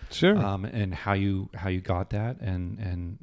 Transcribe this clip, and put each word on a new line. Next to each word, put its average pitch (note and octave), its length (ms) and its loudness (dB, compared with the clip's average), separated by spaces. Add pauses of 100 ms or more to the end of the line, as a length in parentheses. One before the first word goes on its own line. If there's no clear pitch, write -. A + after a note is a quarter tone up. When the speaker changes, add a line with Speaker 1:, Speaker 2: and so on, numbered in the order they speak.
(120)
Speaker 1:
Sure. G3 260 6
Speaker 2:
Um, G2 280 2
and G2+ 280 0
how G2+ 200 0
you, G2 420 2
how G2 140 -4
you F#2 120 0
got F#2 300 -2
that G#2+ 280 -2
and, F2+ 400 -4
and, F2+ 420 -6